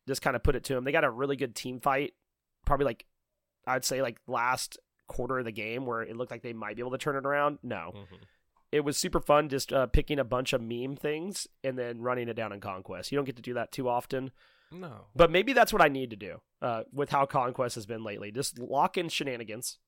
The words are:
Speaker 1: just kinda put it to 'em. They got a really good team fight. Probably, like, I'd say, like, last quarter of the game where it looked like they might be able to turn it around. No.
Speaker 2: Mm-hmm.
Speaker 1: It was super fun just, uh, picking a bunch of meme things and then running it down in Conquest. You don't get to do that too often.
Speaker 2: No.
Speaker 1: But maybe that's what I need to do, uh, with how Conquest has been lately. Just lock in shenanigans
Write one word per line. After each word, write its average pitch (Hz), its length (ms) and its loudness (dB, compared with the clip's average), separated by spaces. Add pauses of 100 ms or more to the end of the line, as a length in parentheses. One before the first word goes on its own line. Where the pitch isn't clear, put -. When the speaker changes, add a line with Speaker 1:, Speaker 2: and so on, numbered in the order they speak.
Speaker 1:
just 131 160 -2
kinda 131 180 2
put 147 160 4
it 117 80 -6
to 135 120 -2
'em. 123 80 -2
They 139 80 0
got 156 120 6
a 135 60 4
really 139 260 -2
good 123 200 -4
team 123 240 -8
fight. 139 340 0 (520)
Probably, 143 180 4
like, 120 220 -2 (600)
I'd 127 180 0
say, 135 180 0
like, 123 240 -4
last 123 500 -2 (300)
quarter 127 320 -2
of 127 60 -2
the 113 80 -6
game 110 340 -6
where 117 160 -2
it 113 140 -8
looked 123 140 -4
like 120 120 -12
they 120 120 -8
might 107 220 -8
be 113 60 -8
able 127 80 -4
to 127 80 -4
turn 147 180 0
it 135 100 -2
around. 143 360 2
No. 95 320 -6
Speaker 2:
Mm-hmm. 98 200 -18 (580)
Speaker 1:
It 147 80 4
was 147 160 -2
super 175 240 0
fun 147 300 6
just, 139 220 -2
uh, 131 140 4
picking 147 320 2
a 135 60 2
bunch 127 300 -2
of 123 80 2
meme 120 340 -4
things 156 500 -4 (160)
and 131 160 -4
then 120 220 -6
running 123 280 0
it 113 60 -4
down 110 180 -4
in 101 80 -10
Conquest. 95 520 -8
You 139 40 0
don't 139 100 2
get 131 100 -8
to 113 60 -20
do 123 120 -6
that 117 160 -2
too 131 180 -4
often. 127 440 -2 (400)
Speaker 2:
No. 151 420 -16
Speaker 1:
But 165 160 8
maybe 226 220 4
that's 240 200 8
what 202 100 8
I 156 60 10
need 135 220 0
to 110 60 -10
do, 98 240 -10 (220)
uh, 117 280 -2
with 143 200 -4
how 139 160 4
Conquest 127 500 0
has 110 100 -10
been 113 160 -8
lately. 104 300 -8
Just 127 260 -4
lock 135 400 2
in 170 120 -2
shenanigans 120 760 -6